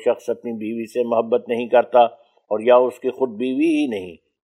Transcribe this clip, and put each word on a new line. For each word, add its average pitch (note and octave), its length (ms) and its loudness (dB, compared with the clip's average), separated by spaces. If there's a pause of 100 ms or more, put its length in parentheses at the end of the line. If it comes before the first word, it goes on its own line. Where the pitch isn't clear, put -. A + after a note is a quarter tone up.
شخص - 260 -2
اپنی A#2 280 -8
بیوی A2 340 -8
سے B2 140 -2
محبت A#2 420 0
نہیں A#2+ 200 -4
کرتا A#2+ 320 4 (500)
اور G#2+ 120 -2
یا B2 160 6
اس B2+ 200 0
کی C3 120 -6
خود A#2+ 280 -4
بیوی C3 320 -2
ہی D3+ 180 0
نہیں، F#2 280 -8 (280)